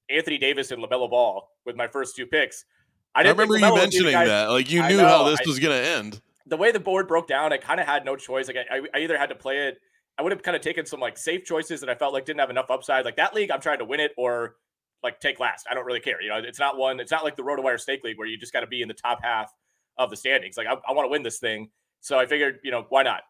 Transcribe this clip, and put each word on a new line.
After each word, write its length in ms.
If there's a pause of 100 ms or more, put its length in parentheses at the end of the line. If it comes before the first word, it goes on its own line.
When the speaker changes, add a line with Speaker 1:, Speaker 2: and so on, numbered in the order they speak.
Speaker 1:
Anthony 280
Davis 340
and 100
LaMelo 280
Ball 400 (160)
with 100
my 120
first 280
two 100
picks. 400 (480)
I 60
Speaker 2:
I 40
Speaker 1:
didn't 140
think 140
Speaker 2:
remember 60
you 160
Speaker 1:
LaMelo 80
would 100
be 60
the 60
Speaker 2:
mentioning 100
Speaker 1:
guy 120
Speaker 2:
that. 260
Like, 200
you 100
Speaker 1:
I 60
Speaker 2:
knew 120
how 240
Speaker 1:
know. 80
Speaker 2:
this 140
Speaker 1:
I 40
Speaker 2:
was 100
gonna 160
end. 460 (240)
Speaker 1:
The 120
way 140
the 80
board 300
broke 180
down, 240
I 60
kinda 260
had 220
no 100
choice. 320
Like, 100 (140)
I, 60
I, 40 (120)
I 60
either 180
had 120
to 60
play 320
it. 120 (380)
I 40
would 100
have 120
kinda 160
taken 260
some, 160
like, 160
safe 260
choices 380
that 80
I 60
felt 180
like 120
didn't 140
have 100
enough 220
upside. 320
Like, 140
that 160
league, 180
I'm 100
trying 180
to 60
win 140
it 180
or, 380 (480)
like, 160
take 200
last. 300
I 40
don't 120
really 140
care. 220
You 80
know, 80
it's 220
not 180
one, 220
it's 120
not 120
like 120
the 80
RotoWire 360
Stake 240
League 140
where 100
you 100
just 140
gotta 160
be 140
in 60
the 60
top 280
half 320 (440)
of 120
the 80
standings. 400
Like, 100
I, 60
I 180
wanna 160
win 160
this 160
thing. 300 (320)
So 180
I 60
figured, 380
you 80
know, 180
why 140
not? 260